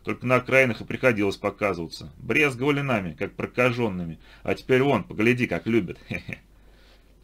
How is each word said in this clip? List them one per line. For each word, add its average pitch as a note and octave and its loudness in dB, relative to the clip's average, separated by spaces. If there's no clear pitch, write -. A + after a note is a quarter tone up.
Только A2 -6
на B2+ 4
окраинах B2 2
и - -10
приходилось G#2 0
показываться. F2 -4
Брезговали C#3 0
нами, G#2 -2
как - -6
прокажёнными. G2+ -2
А - -2
теперь C3 2
вон, B2+ 2
погляди, A#2+ 0
как E2+ -6
любят. A2 0
<laughs> - -18
Хе-хе». - -10